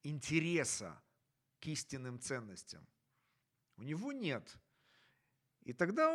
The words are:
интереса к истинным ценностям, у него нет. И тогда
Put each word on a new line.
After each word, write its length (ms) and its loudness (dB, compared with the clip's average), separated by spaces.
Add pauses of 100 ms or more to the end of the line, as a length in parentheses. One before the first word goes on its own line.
интереса 1000 2 (600)
к 80 -8
истинным 500 -4
ценностям, 680 -6 (920)
у 60 -14
него 300 -4
нет. 460 -4 (1040)
И 100 -8
тогда 420 4